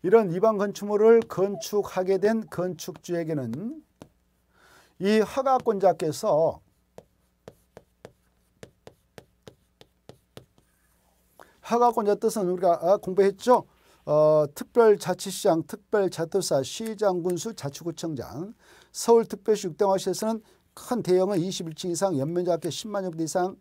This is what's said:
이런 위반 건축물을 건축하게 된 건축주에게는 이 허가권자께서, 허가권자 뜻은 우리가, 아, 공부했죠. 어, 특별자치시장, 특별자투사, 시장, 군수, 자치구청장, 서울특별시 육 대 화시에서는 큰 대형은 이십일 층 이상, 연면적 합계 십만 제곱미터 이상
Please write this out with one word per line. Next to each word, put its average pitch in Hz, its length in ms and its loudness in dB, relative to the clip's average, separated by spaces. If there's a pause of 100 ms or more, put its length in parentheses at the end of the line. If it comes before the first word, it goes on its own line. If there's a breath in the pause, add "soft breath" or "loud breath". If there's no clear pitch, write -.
이런 190 300 4
위반 202 260 2
건축물을 208 680 4
건축하게 190 880 -2
된 214 300 0
건축주에게는 170 1300 -8 (1160 soft breath)
이 208 200 2
허가권자께서, 196 1400 0 (4000 soft breath)
허가권자 233 460 2
뜻은 214 340 -2
우리가, 175 320 2
아, 185 160 4
공부했죠. 196 680 2 (420 soft breath)
어, 151 380 4 (100)
특별자치시장, 196 1120 2
특별자투사, 180 960 -2
시장, 202 600 -4
군수, 180 320 -4
자치구청장, 160 1000 -10 (400 soft breath)
서울특별시 220 760 2
육 156 100 -10
대 208 80 2
화시에서는 196 560 -2 (320 soft breath)
큰 - 280 -6
대형은 185 360 2
이십일 170 360 -6
층 180 160 -8
이상, 170 280 -2
연면적 175 340 -2
합계 165 160 -4
십만 202 360 -8
제곱미터 165 200 -6
이상 180 360 -4